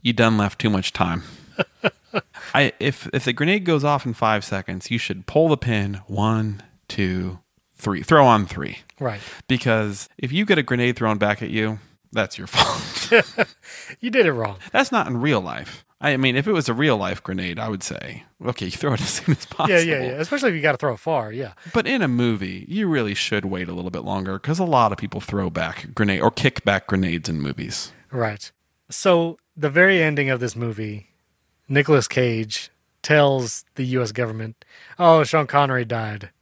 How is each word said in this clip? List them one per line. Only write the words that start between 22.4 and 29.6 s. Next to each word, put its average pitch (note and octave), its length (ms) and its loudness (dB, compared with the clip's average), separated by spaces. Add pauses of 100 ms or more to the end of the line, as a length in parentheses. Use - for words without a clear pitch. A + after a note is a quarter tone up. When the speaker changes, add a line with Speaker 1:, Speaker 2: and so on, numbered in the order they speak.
Speaker 1:
you G3+ 200 -2
really A#2 260 0
should G2+ 300 -2
wait F#2 240 -4
a F2+ 40 -8
little F2+ 200 -6
bit - 120 -8
longer F#2+ 360 -4
'cause D#3+ 180 -2
a F#3+ 60 0
lot B2+ 280 4
of F#2+ 60 -6
people - 220 -6
throw G2 300 -4
back E2+ 440 -6
grenade G2 260 2
or F#2+ 120 6
kick - 320 0
back G2 240 0
grenades F2+ 400 -2
in D#2+ 120 -4
movies. - 520 -8 (180)
Speaker 2:
Right. A2 400 -6 (400)
So E3+ 480 2 (180)
the D3+ 140 -2